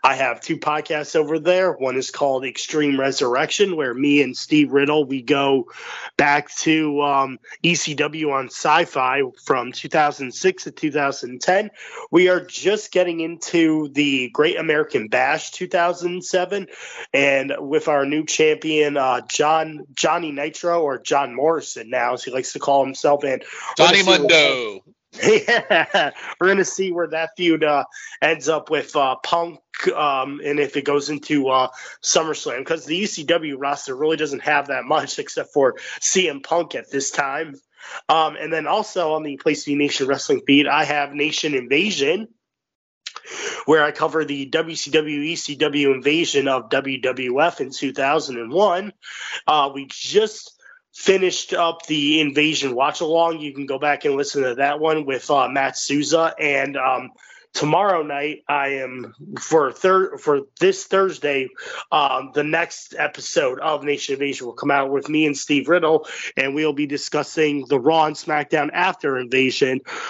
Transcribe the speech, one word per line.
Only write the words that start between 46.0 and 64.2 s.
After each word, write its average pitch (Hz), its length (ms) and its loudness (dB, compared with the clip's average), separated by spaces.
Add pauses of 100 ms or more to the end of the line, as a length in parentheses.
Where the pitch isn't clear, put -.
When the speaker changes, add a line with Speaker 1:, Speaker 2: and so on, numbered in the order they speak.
Speaker 1:
of 127 240 -2
W 135 300 -2
W 127 380 -2
F 170 220 2
in - 80 -6
two 135 240 -6
thousand 139 440 -2
and 117 140 -10
one. 190 420 2 (520)
Uh, 147 300 2
we 139 140 -8
just 208 600 -2 (440)
finished 185 640 0
up 165 320 -2
the 151 340 2
Invasion 143 540 0
watch 143 260 0
along. 165 380 2
You 147 120 -10
can 139 140 -10
go 131 140 -6
back 143 260 0
and 143 100 2
listen 143 280 -2
to 127 120 -2
that 147 240 0
one 156 260 0
with, 135 260 -4
uh, 135 180 4
Matt 135 260 -2
Souza. 151 640 0
And, 139 380 0
um, 131 320 -2 (420)
tomorrow 165 520 2
night, 147 440 -6
I 139 280 0
am 127 400 -10 (260)
for 147 300 2
thir-, 190 480 2
for 143 220 2 (180)
this 185 260 2
Thursday, 143 640 0 (420)
um, 135 440 2
the 147 80 0
next 160 520 -4
episode 143 640 -2
of 147 240 -2
Nation 143 300 -2
Invasion 135 320 -4